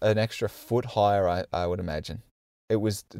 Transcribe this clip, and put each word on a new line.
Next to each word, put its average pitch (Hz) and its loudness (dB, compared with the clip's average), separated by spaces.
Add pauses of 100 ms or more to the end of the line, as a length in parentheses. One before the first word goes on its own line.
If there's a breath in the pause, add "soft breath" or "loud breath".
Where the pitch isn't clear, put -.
an 107 4
extra 110 0
foot - -2
higher, 101 4
I, 90 0
I 87 -2
would 90 -4
imagine. 82 -8 (460)
It 113 2
was 104 -2 (160)